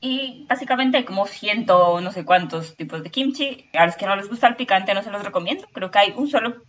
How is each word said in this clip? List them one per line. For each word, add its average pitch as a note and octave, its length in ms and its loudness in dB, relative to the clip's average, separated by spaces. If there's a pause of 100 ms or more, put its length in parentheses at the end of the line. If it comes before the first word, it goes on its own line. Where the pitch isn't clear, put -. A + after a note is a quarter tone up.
Y C4 480 -8
básicamente C4 500 2
hay B3+ 60 -2
como G3 220 -2
ciento F3+ 720 4
no F3+ 120 -6
sé F3 120 -8
cuántos E3 520 0
tipos D#3+ 260 -10
de - 80 -14
kimchi. C4+ 560 -4 (100)
A E3+ 100 6
los E3+ 100 0
que G3+ 100 -8
no G3 80 0
les G3 140 -6
gusta A#3+ 180 2
el A#3+ 80 4
picante G3 400 0
no G3 80 -4
se G#3+ 80 -10
los G3+ 140 -8
recomiendo. G3+ 480 -6
Creo F#3 180 -8
que G3+ 80 0
hay G3+ 180 4
un D4 120 -4
solo A#3+ 400 -2